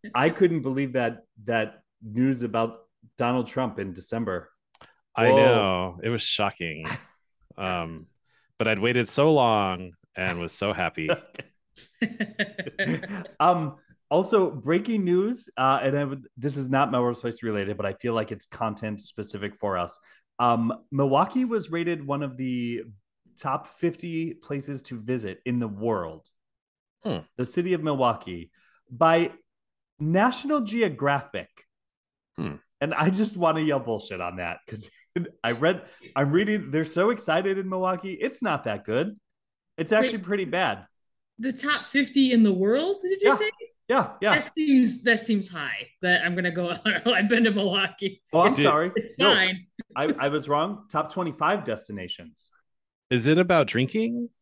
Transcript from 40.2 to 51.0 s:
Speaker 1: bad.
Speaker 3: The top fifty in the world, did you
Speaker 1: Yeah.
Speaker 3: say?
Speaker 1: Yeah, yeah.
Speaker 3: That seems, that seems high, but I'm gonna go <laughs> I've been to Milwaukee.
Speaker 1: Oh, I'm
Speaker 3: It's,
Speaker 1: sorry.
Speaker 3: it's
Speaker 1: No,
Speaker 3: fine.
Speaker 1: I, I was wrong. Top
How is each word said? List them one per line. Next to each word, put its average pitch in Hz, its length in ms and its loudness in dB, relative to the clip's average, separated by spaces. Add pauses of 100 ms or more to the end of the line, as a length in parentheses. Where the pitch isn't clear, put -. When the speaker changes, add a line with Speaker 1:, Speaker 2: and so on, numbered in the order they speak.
Speaker 1:
bad. 127 400 -2 (540)
Speaker 3:
The 254 140 -4
top 285 340 -2
fifty 269 440 2
in 233 120 6
the 202 100 6
world, 262 480 0
did 381 200 -2
you 403 80 8
Speaker 1:
Yeah. - 60 8
Speaker 3:
say? 427 160 0 (360)
Speaker 1:
Yeah, 247 320 2
yeah. 202 200 4
Speaker 3:
That - 180 -6
seems, 269 460 4
that 226 160 4
seems 208 280 0
high, 139 420 -8 (120)
but 180 220 4
I'm 175 100 0
gonna 180 160 0
go 175 200 -2
<laughs> 170 40 -4 (320)
I've 202 240 2
been 233 140 4
to 220 80 6
Milwaukee. 190 680 -2 (140)
Speaker 1:
Oh, 165 80 6
I'm 220 120 6
Speaker 3:
It's, 147 100 4
Speaker 1:
sorry. 160 320 4
Speaker 3:
it's - 140 -2 (100)
Speaker 1:
No, 202 160 6
Speaker 3:
fine. 185 320 0 (280)
Speaker 1:
I, 139 100 0 (140)
I 139 100 0
was 147 200 -2
wrong. 165 400 -2
Top 156 240 -4